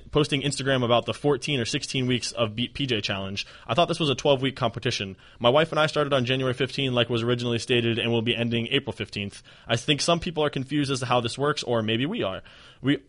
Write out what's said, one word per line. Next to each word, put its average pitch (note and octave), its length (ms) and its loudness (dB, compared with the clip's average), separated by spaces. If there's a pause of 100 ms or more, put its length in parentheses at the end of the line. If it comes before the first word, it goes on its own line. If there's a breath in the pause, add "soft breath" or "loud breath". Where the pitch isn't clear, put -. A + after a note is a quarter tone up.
posting D3 320 2
Instagram C3+ 420 0
about A#2 220 4
the A2+ 80 -4
fourteen C#3+ 460 0
or A2+ 60 0
sixteen C3+ 420 -2
weeks B2 240 0
of A2 240 -2
Beat A#2+ 180 -6
P C#3 140 -4
J A#2 140 0
Challenge. G2 440 -6 (220 loud breath)
I A#2 80 0
thought E3+ 120 4
this E3+ 120 -4
was D#3 100 0
a B2+ 60 2
twelve-week C3+ 400 2
competition. A2 600 -4 (220 soft breath)
My A#2+ 120 4
wife D#3 220 4
and D#3 80 0
I D#3 60 6
started D3 260 0
on C3 140 2
January C3 300 0
fifteenth, C3 400 -2
like A#2+ 120 4
was A#2+ 140 0
originally A#2+ 380 0
stated, A#2 400 2
and A#2 120 0
will A#2 120 2
be A#2 120 0
ending A#2 360 -2
April C3 200 -2
fifteenth. - 520 -8 (240 soft breath)
I A2+ 80 2
think C#3+ 260 0
some E3+ 180 2
people D#3 240 -2
are D3 60 2
confused C#3+ 400 -2
as C3 120 -2
to C3 40 -4
how B2 160 2
this A#2 160 -4
works, C#3+ 240 0
or A#2 220 0
maybe A2+ 240 0
we G3 160 -4
are. F#2 180 -4 (400 soft breath)
We, C#3 160 2 (120)